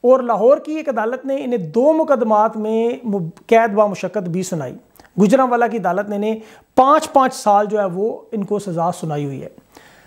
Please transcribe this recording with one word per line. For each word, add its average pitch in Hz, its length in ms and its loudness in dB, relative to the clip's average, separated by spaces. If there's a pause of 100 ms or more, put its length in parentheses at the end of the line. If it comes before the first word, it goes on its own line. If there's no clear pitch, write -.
और 254 200 4
लाहौर 240 360 2
की 302 160 -10
एक 302 140 -6
अदालत 233 360 -4
ने 269 120 -4
इन्हें 240 340 -6
दो 254 220 2
मुकदमात 220 640 0
में 226 480 -2
मु-, 196 240 -4 (200)
कैद 226 240 4
व 208 140 2
मुशक्कत 196 380 -6
भी 175 180 -4
सुनाई। 147 300 -8 (460)
गुजरांवाला 240 480 4
की 226 100 -4
अदालत 185 320 -2
ने 208 60 -6
इन्हें 220 260 -4 (360)
पाँच 294 300 4
पाँच 262 260 2
साल 208 340 2
जो 208 120 -2
है 202 80 0
वो 190 460 -6
इनको 202 260 -4
सज़ा 170 320 -4
सुनाई 151 340 -6
हुई 139 140 -8
है। - 120 -14 (560)